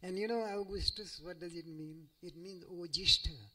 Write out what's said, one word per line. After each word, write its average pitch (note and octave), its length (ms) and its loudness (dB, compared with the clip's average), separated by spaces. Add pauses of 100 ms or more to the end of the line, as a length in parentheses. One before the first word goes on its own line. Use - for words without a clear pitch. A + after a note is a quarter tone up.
And F3+ 140 -2
you G#3 100 2
know, A#3 160 4
Augustus, G3+ 800 0
what E3+ 160 -6
does E3+ 160 -6
it E3 120 -6
mean? D#3 420 -8 (120)
It E3+ 140 -10
means F3+ 300 -10
Ojishtha D#3+ 720 4 (200)